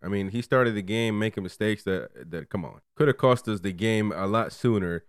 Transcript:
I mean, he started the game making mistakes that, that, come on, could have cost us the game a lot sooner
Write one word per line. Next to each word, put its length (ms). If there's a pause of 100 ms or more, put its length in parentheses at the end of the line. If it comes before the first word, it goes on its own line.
I 60
mean, 220
he 120
started 320
the 80
game 360
making 240
mistakes 420
that, 460
that, 180
come 160
on, 160 (140)
could 140
have 100
cost 300
us 120
the 120
game 400
a 140
lot 260
sooner 560